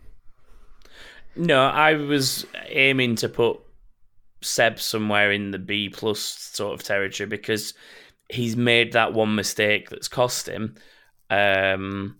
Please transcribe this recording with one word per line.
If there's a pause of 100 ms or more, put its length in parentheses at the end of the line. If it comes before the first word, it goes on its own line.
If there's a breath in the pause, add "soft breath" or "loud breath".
(1400 loud breath)
No,
I
was (220)
aiming
to
put (800)
Seb
somewhere
in
the
B
plus
sort
of
territory,
because (540 loud breath)
he's
made
that
one
mistake
that's
cost
him, (560 soft breath)
um,